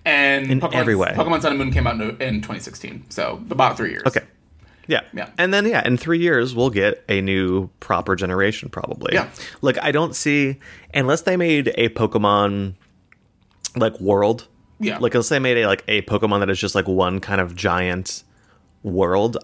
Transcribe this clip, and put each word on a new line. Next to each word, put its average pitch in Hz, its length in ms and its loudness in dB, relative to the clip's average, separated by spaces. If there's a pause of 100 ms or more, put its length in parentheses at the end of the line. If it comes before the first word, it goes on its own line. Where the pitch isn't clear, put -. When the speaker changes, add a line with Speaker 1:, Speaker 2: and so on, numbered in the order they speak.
Speaker 1:
And 139 460 2
Speaker 2:
In 135 100 2
Speaker 1:
Pokemon, 151 160 -2
Speaker 2:
every 117 200 2
way. 90 200 0
Speaker 1:
Pokemon 160 280 0
Sun 156 80 2
and 139 80 -2
Moon 135 120 -2
came 131 140 2
out 113 160 -2
in, 110 200 -6
in 110 200 -4
twenty 101 180 -10
sixteen, - 500 -16
so 67 300 -6 (120)
about - 260 2
three 98 140 -4
years. - 160 -8
Speaker 2:
Okay. - 140 -2 (680)
Yeah. 147 140 0 (120)
Speaker 1:
Yeah. - 140 -8 (100)
Speaker 2:
And 185 160 2
then, 202 140 2
yeah, 208 180 0
in 123 120 2
three 165 220 0
years, 131 360 2
we'll 127 160 2
get 101 360 0
a 98 140 0
new 95 480 0 (120)
proper 92 340 0
generation, 95 540 -2
probably. - 440 -6
Speaker 1:
Yeah. - 140 0 (340)
Speaker 2:
Like, 135 220 2
I 156 80 0
don't 160 240 0
see, 143 420 0 (360)
unless 139 280 2
they 185 160 0
made 156 400 2
a 117 120 4
Pokemon, 101 840 0 (1040)
like, 110 240 0
world. 101 480 2 (320)
Speaker 1:
Yeah. 214 200 -2
Speaker 2:
Like, 117 140 0
unless 120 160 2
they 147 100 2
made 127 180 2
a, 110 100 2
like, 101 200 0
a 107 160 2
Pokemon 104 360 0
that 98 100 0
is 95 100 0
just, 101 140 -4
like, 95 140 0
one 92 320 2
kind 95 220 -2
of 87 140 -4
giant 90 680 -2 (600)
world, 95 600 2